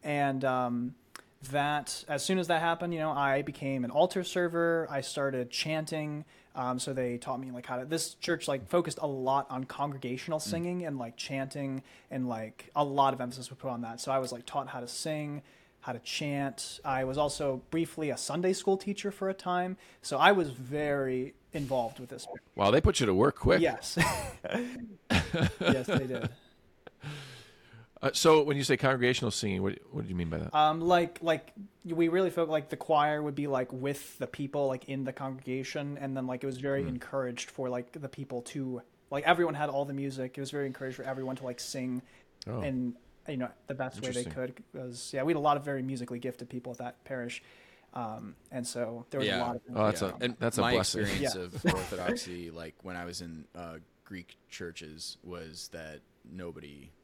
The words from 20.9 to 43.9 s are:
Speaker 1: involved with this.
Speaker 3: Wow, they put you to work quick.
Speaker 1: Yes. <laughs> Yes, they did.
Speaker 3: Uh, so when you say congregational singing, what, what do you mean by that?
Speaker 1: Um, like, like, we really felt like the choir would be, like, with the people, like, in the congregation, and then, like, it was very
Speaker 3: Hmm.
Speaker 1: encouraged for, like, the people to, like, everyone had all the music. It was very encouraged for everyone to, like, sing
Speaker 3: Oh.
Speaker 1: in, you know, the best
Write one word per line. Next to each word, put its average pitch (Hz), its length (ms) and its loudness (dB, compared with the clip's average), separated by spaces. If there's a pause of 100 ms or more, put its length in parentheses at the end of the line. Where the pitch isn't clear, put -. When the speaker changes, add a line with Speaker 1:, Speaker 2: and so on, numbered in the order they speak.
Speaker 1:
involved 131 480 -2
with 123 80 -12
this. - 180 -12 (280)
Speaker 3:
Wow, 101 160 6
they 139 100 8
put - 180 6
you 131 60 6
to 98 80 6
work 110 240 8
quick. - 240 6
Speaker 1:
Yes. - 420 0
<laughs> - 460 -2 (1120)
Yes, 170 260 4
they 147 200 2
did. 123 220 -2 (1700)
Speaker 3:
Uh, - 120 2
so 156 300 8
when 143 120 2
you 139 80 2
say 127 140 6
congregational 127 520 4
singing, 95 320 0
what, 98 160 0 (140)
what - 120 -4
do 104 60 -6
you 92 60 -4
mean 87 140 0
by 82 80 -2
that? 92 180 -4
Speaker 1:
Um, 156 240 6
like, 175 420 4
like, 165 300 0 (320)
we 170 240 2
really 175 220 4
felt 170 180 0
like 151 220 0
the 151 80 -4
choir 151 440 4
would 147 140 -2
be, 143 120 -2
like, 127 260 0
with 135 460 -4
the 131 80 -4
people, 143 400 -2
like, 127 200 -2
in 135 160 -4
the 127 80 -4
congregation, 135 840 -6
and 139 180 -4
then, 131 100 -2
like, 127 160 -4
it - 40 -6
was 127 140 -4
very 139 240 0
Speaker 3:
Hmm. 135 40 -2
Speaker 1:
encouraged 127 640 -4
for, 131 200 -6
like, 123 220 -4
the 147 160 -10
people 131 360 -6
to, 127 380 -6 (300)
like, 143 140 0
everyone 170 280 6
had 147 160 0
all 139 140 0
the 143 100 -4
music. 131 440 -4
It - 20 -10
was 135 100 -6
very 143 160 -2
encouraged 131 300 -6
for 123 80 -10
everyone 131 340 -4
to, 135 60 -10
like, 123 160 -6
sing 127 420 -4 (460)
Speaker 3:
Oh. 113 140 -4
Speaker 1:
in, 127 340 -2 (320)
you 151 80 -6
know, 123 140 -4 (180)
the 135 80 -4
best 131 260 -4